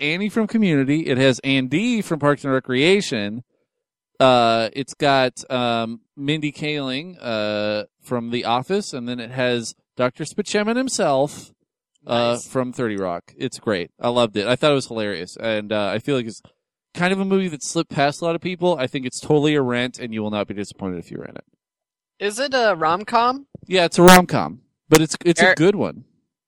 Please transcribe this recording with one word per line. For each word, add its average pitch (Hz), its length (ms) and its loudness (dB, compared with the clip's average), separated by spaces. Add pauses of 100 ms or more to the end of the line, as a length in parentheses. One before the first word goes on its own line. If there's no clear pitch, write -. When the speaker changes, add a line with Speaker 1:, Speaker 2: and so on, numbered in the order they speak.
Speaker 1:
Annie 170 280 -4
from 220 180 0
Community. 156 600 2
It 127 120 0
has 131 220 4
Andy 143 640 0
from 165 160 -4
Parks 143 260 0
and 135 80 -2
Recreation. 127 920 0 (720)
Uh, 117 540 4
it's 135 220 -8
got, 135 560 0
um, 117 500 -2 (160)
Mindy 147 360 -4
Kaling, 151 680 -6
uh, 107 640 -4 (160)
from 117 300 -6
The 120 140 -4
Office, 135 480 -2
and 120 160 -10
then 123 120 -8
it 117 100 -14
has 123 440 -2 (220)
Doctor 127 280 -2
Spichemin 208 520 -2
himself, 160 760 -2 (540)
uh, 120 280 0
Speaker 2:
Nice. 113 120 -8
Speaker 1:
from 127 260 -4
Thirty 117 240 -4
Rock. 90 400 -6
It's 135 220 -8
great. 92 320 -2 (100)
I 120 80 0
loved 120 280 2
it. 101 100 -2
I 123 100 2
thought 151 160 2
it 143 40 2
was 127 100 -4
hilarious, 104 500 -8
and, 107 360 -4
uh, 104 160 -2
I 98 100 -4
feel 139 180 -2
like 120 100 -4
it's 107 160 -14 (520)
kind 180 180 0
of 190 80 -2
a 196 40 -2
movie 190 240 0
that 147 140 -10
slipped - 280 -4
past 143 300 0
a 170 40 -6
lot 165 100 -2
of 170 60 -6
people. 180 380 -2
I 131 80 -2
think 127 200 -8
it's - 140 -8
totally 151 340 2
a 147 80 2
rent, 123 360 -2
and 110 140 -10
you 110 100 -4
will 107 80 -4
not 104 180 -2
be 104 60 -10
disappointed 95 440 -8
if 82 120 -14
you're - 140 -12
in - 120 -18
it. - 80 -16 (760)
Speaker 2:
Is 208 200 -4
it 277 160 -4
a 226 220 4
rom-com? 226 720 0 (200)
Speaker 1:
Yeah, 180 200 4
it's - 120 0
a 180 40 8
rom-com, 170 580 8 (280)
but 156 120 6
it's, 160 240 -2
it's 170 160 2
a 175 60 6
Speaker 2:
Eric, 185 120 4
Speaker 1:
good 180 180 4
one. 113 280 -6 (440)